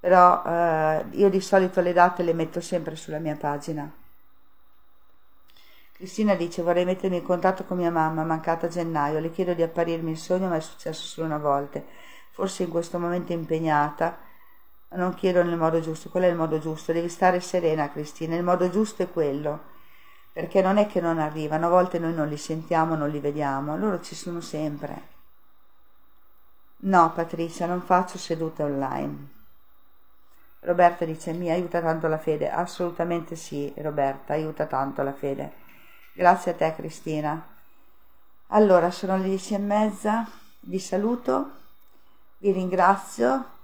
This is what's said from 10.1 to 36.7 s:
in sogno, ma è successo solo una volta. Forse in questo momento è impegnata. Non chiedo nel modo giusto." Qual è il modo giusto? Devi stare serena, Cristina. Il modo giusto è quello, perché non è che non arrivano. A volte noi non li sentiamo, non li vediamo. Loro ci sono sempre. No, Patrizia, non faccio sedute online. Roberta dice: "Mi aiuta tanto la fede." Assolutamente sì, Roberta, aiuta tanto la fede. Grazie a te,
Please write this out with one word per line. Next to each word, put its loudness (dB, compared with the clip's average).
in -4
sogno, -2
ma 0
è 0
successo -10
solo -8
una -2
volta. 0
Forse -4
in -4
questo -4
momento -2
è -2
impegnata. 0
Non -2
chiedo 2
nel 0
modo 2
giusto." -6
Qual 0
è 6
il 4
modo 0
giusto? -6
Devi 0
stare 2
serena, 0
Cristina. -8
Il -2
modo 2
giusto 0
è -6
quello, -2
perché 0
non 4
è 4
che -2
non 0
arrivano. -2
A 2
volte 4
noi -2
non -2
li -6
sentiamo, 0
non -2
li -4
vediamo. -2
Loro -2
ci -14
sono -8
sempre. -8
No, 6
Patrizia, -4
non -2
faccio 2
sedute -4
online. -6
Roberta 4
dice: -6
"Mi -4
aiuta 0
tanto 0
la 0
fede." -2
Assolutamente -4
sì, -8
Roberta, -4
aiuta -4
tanto -2
la -2
fede. -6
Grazie 4
a -2
te, 0